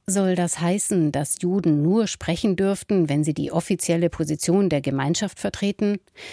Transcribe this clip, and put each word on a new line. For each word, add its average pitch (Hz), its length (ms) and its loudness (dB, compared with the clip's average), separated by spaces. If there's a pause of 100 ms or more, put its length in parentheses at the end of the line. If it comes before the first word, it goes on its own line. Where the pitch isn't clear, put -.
„Soll 190 300 2
das 175 260 -2
heißen, 175 500 0
dass 147 300 -4
Juden 175 400 2
nur 202 240 2
sprechen 180 500 -2
dürften, 196 540 0
wenn 147 140 2
sie 151 100 0
die 143 180 -6
offizielle 170 600 0
Position 165 580 0
der 147 120 0
Gemeinschaft 139 580 -2
vertreten?“ 202 580 -2 (360)